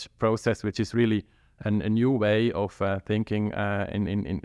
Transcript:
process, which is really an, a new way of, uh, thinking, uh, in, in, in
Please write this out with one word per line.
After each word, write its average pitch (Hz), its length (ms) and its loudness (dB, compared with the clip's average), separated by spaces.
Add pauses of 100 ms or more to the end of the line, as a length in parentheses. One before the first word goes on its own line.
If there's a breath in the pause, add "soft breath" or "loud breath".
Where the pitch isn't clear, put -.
(180)
process, 113 440 0
which 104 160 -4
is 107 160 -2
really 113 300 2 (360 soft breath)
an, 104 220 0
a - 60 -2
new 117 220 2
way 110 420 4
of, 95 300 -4
uh, 98 180 0
thinking, 107 540 -2
uh, 101 360 -2
in, 101 160 -2
in, 98 200 -2
in 90 180 -4